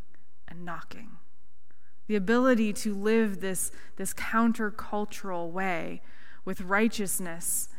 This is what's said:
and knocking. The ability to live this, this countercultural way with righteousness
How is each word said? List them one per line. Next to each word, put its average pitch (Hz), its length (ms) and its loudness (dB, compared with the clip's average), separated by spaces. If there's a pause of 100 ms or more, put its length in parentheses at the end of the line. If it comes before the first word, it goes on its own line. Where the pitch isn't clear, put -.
(480)
and 175 160 -4
knocking. 170 460 -4 (960)
The 214 100 2
ability 226 580 6
to 214 200 0
live 208 460 2
this, 185 300 -2 (260)
this 190 160 -2
countercultural 208 1400 0
way 175 520 -2 (420)
with 196 180 -2
righteousness 185 1080 0 (100)